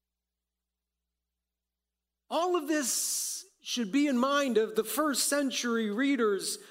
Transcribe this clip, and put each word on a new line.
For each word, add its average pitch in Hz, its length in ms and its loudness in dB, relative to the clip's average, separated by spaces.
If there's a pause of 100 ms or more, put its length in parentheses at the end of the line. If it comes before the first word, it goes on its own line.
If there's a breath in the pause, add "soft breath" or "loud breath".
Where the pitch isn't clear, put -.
(2250)
All 349 260 0
of 294 140 -2
this - 760 -2 (160)
should 226 280 -4
be 285 180 2
in 247 100 2
mind 269 400 2
of 220 160 0
the 214 100 2
first 285 440 0
century 240 640 0
readers 220 680 0 (120 loud breath)